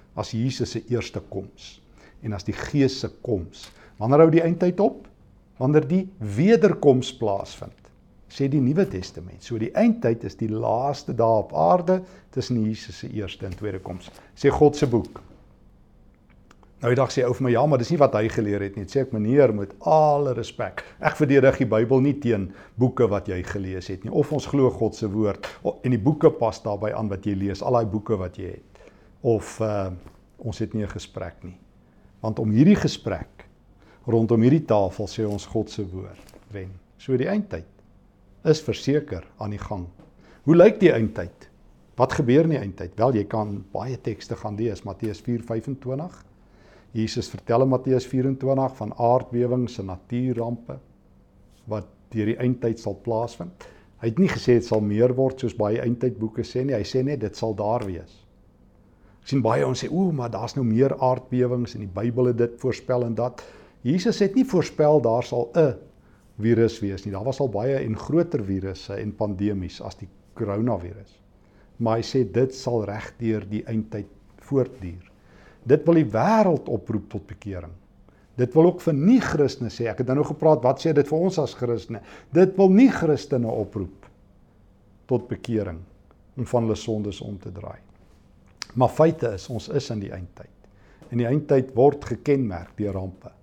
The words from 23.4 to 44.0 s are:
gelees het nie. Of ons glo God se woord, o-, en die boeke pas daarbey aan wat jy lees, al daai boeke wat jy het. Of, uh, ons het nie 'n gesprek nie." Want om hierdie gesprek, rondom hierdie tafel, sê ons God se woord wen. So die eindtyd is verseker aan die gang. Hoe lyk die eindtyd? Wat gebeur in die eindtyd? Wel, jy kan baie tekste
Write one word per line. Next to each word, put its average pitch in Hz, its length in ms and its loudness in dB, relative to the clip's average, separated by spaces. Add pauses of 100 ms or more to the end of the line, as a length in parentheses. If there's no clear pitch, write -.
gelees 92 460 -8
het 92 160 -10
nie. - 80 -10
Of 151 200 0
ons 147 140 -4
glo 135 240 2
God 110 240 -2
se 113 140 -6
woord, 101 400 -2 (160)
o-, - 200 -2
en 127 80 0
die 120 60 2
boeke 151 320 4
pas 110 320 0
daarbey 104 320 -4
aan 110 160 -4
wat 95 160 -8
jy 104 80 0
lees, 95 300 -4
al 127 100 0
daai 117 120 2
boeke 107 300 -4
wat 92 220 -8
jy 95 80 -10
het. - 460 -16 (320)
Of, 113 360 -2
uh, 104 300 -2 (480)
ons - 220 -8
het 107 160 -6
nie 107 80 -2
'n 98 40 -4
gesprek - 560 -12
nie." 90 140 -16 (640)
Want 110 180 -4
om 107 120 0
hierdie 156 240 8
gesprek, - 600 -4 (720)
rondom 113 380 4
hierdie 156 220 6
tafel, 101 440 0
sê 110 160 -4
ons 101 240 -6
God 110 200 -4
se 107 200 -8
woord 95 440 -14 (200)
wen. 95 160 -12 (300)
So 131 180 0
die 139 80 -2
eindtyd 202 400 -4 (800)
is 151 160 2
verseker 107 640 -4 (180)
aan 104 120 -6
die 95 60 -12
gang. 95 240 -8 (640)
Hoe 156 80 6
lyk 208 240 8
die 165 140 6
eindtyd? 107 560 -4 (500)
Wat 127 160 2
gebeur 147 320 4
in 160 80 0
die 123 60 -4
eindtyd? 92 380 -10
Wel, 120 200 2
jy 101 80 -2
kan 107 300 -4 (160)
baie 120 260 -6
tekste 107 400 -8